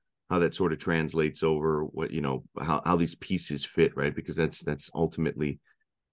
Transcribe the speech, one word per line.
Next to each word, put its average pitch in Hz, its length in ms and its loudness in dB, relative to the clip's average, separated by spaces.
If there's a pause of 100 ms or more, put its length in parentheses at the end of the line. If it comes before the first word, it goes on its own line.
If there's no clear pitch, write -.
(280)
how 90 120 2
that 82 140 2
sort 87 180 2
of 78 80 -4
translates 78 640 0
over 78 400 2
what, - 260 -6
you 78 100 -2
know, 67 220 -2 (180)
how, 76 240 2
how 87 120 4
these 85 180 2
pieces 76 500 -4
fit, 78 320 2
right? 71 180 0
Because 80 200 -8
that's, 80 260 0
that's 76 320 -6
ultimately 76 680 -2 (520)